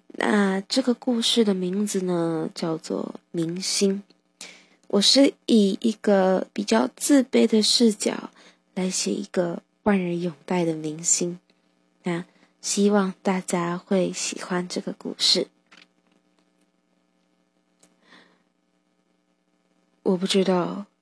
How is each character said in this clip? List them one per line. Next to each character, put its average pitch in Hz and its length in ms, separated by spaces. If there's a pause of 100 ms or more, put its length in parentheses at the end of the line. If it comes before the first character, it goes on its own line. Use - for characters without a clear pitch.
(120)
那 196 480
这 - 200
个 247 140
故 240 260
事 233 240
的 202 80
名 185 320
字 202 180
呢， 165 520
叫 165 220
做 - 420 (140)
《明 170 280
星》。 196 440 (840)
我 202 140
是 269 340 (120)
以 202 340
一 226 100
个 190 640
比 208 100
较 226 320
自 277 300
卑 233 240
的 220 120
视 220 320
角 - 380 (440)
来 185 140
写 185 220
一 202 140
个 175 400 (180)
万 202 160
人 175 220
拥 175 120 (140)
戴 180 180
的 165 100
明 156 280
星。 175 380 (640)
那 175 200 (360)
希 202 300
望 196 220 (100)
大 190 180
家 175 360
会 180 360
喜 - 280
欢 180 280
这 202 120
个 - 120
故 - 260
事。 - 300 (4000)
我 190 120
不 185 120
知 190 160
道 180 420 (160)